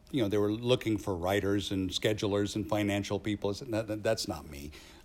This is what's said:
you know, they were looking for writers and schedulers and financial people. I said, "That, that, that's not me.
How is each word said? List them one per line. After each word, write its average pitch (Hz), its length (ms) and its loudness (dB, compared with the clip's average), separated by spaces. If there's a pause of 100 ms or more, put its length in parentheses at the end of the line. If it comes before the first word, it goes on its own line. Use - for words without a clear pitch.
(120)
you 135 100 2
know, 101 80 2
they 104 80 4
were 104 140 4
looking 120 480 2
for 98 160 -2
writers 98 560 2
and 95 180 0
schedulers 101 680 0
and 104 140 -4
financial 101 480 0
people. 101 320 -2
I 101 40 0
said, - 180 -10
"That, 110 160 -2
that, 107 160 -4
that's 110 240 0
not 76 200 -8
me. 73 220 -12 (360)